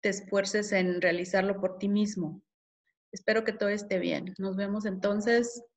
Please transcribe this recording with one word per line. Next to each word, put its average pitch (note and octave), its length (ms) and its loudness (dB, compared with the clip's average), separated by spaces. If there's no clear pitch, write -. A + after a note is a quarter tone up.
te G#3 80 2
esfuerces G3+ 600 0
en F3+ 300 2
realizarlo F#3 580 2
por F#3 180 -2
ti G3+ 120 0
mismo. G3+ 520 0
Espero G#3+ 320 0
que A3 80 0
todo G#3 160 -2
esté G3+ 320 0
bien. F3 380 -2
Nos F#3+ 180 -4
vemos G3+ 300 -2
entonces G#3 800 0